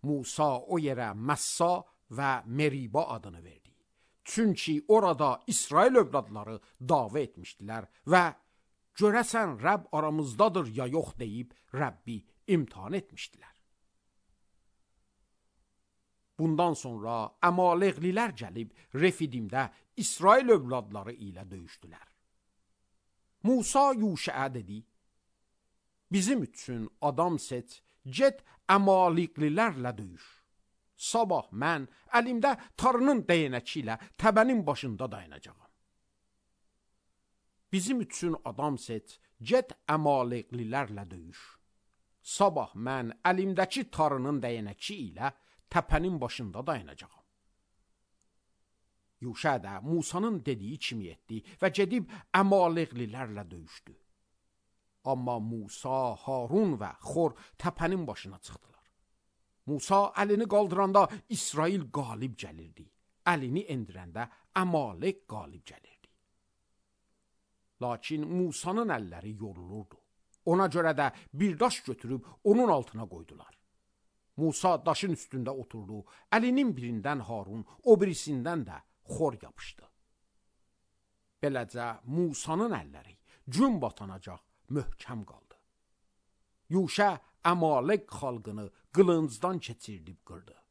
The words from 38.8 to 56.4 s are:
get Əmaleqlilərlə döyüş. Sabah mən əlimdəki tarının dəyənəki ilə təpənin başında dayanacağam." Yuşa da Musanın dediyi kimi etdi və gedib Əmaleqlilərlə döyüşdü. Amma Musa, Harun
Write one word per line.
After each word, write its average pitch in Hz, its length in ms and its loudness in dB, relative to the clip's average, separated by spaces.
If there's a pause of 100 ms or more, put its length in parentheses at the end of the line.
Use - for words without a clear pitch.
get 247 300 0 (160)
Əmaleqlilərlə 120 1200 0
döyüş. 85 300 -18 (800)
Sabah 160 540 0
mən 120 380 -6 (100)
əlimdəki 190 680 0
tarının 143 500 0
dəyənəki 117 540 -8 (160)
ilə 123 200 -4 (400)
təpənin 165 500 2
başında 117 460 -8
dayanacağam." 95 520 -10 (2000)
Yuşa 120 420 -2
da 98 180 -10
Musanın 170 640 -4
dediyi 123 340 -6
kimi 110 280 -8
etdi 107 340 -12 (200)
və 190 140 2
gedib 196 360 0 (220)
Əmaleqlilərlə 143 1160 2
döyüşdü. 82 440 -18 (1080)
Amma 123 360 -2
Musa, 117 760 -4
Harun 135 640 0